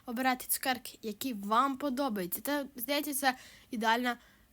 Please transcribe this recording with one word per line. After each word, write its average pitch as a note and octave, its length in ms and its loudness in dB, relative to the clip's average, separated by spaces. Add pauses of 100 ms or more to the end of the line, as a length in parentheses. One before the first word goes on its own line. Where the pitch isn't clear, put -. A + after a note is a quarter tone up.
обирати B3+ 420 0
цукерки, - 540 -2
які A3+ 320 -4
вам A3+ 440 2
подобаються. B3 640 -2
Та, C#4+ 240 0 (100)
здається, C#4+ 380 -2
це C4+ 220 2 (360)
ідеальна A#3 460 2 (360)